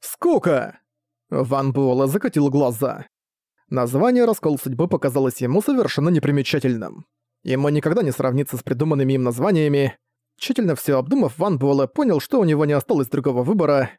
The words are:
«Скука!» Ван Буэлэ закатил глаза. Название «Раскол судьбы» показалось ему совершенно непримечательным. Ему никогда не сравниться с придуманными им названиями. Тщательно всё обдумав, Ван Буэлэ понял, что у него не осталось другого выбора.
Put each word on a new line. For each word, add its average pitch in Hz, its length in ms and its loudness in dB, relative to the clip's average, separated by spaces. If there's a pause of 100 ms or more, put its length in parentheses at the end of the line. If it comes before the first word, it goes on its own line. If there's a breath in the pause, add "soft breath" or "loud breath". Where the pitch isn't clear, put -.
«Скука!» 165 760 -2 (500)
Ван 135 420 -2
Буэлэ 135 360 2
закатил 151 420 0
глаза. 127 560 -2 (640)
Название 151 560 2
«Раскол 165 320 0
судьбы» 135 300 -4
показалось 135 540 0
ему 131 200 2
совершенно 220 480 0
непримечательным. 135 960 -2 (380)
Ему 139 260 0
никогда 156 320 0
не 151 100 0
сравниться 135 460 -2
с 120 60 -10
придуманными 139 500 0
им 131 100 0
названиями. 143 760 0 (400)
Тщательно 208 380 -2
всё 139 220 0
обдумав, 151 400 0
Ван 175 220 -2
Буэлэ 139 280 2
понял, 214 320 0
что - 200 -2
у 202 60 4
него 151 200 2
не 147 80 0
осталось 143 360 0
другого 131 340 0
выбора. 147 560 2